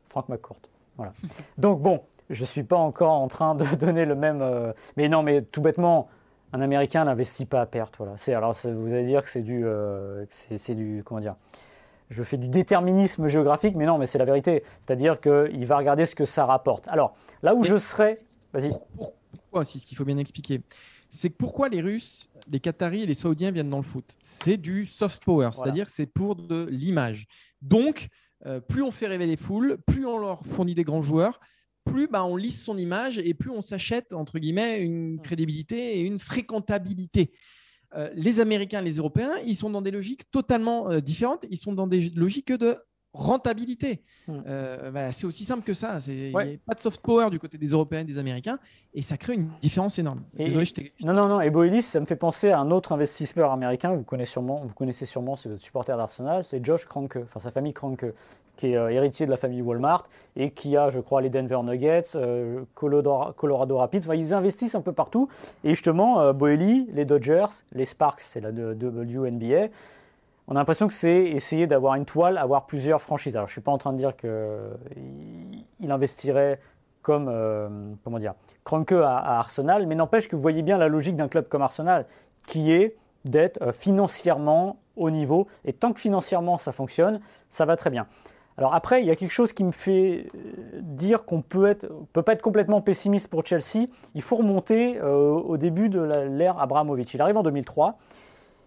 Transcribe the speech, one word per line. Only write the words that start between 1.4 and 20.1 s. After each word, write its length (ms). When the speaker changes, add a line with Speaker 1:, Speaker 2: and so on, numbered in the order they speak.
Speaker 1:
Donc 260
bon, 200
je 140
suis 200
pas 140
encore 340
en 160
train 260
de 100
<laughs> 120
donner 300
le 100
même, 260
euh, 300
mais 120
non, 140
mais 200
tout 180
bêtement, 480
un 100
Américain 420
n'investit 420
pas 140
à 60
perte. 320
Voilà. 180
C'est, 180
alors, 220
c'est, 160
vous 200
allez 140
dire 160
que 60
c'est 140
du, 220
euh, 600
que 80
c'est, 240
c'est 160
du, 300
comment 160
dire, 160
je 140
fais 140
du 100
déterminisme 800
géographique, 480
mais 100
non, 120
mais 80
c'est 120
la 60
vérité. 400
C'est-à-dire 400
qu'il 440
va 140
regarder 280
ce 100
que 80
ça 200
rapporte. 440
Alors, 260
là 120
où 60
Speaker 2:
Mais 80
Speaker 1:
je 100
serais, 400
vas-y. 160
Speaker 2:
pour-, 200
pour-, 260
pourquoi 300
aussi, 180
ce 80
qu'il 100
faut 80
bien 140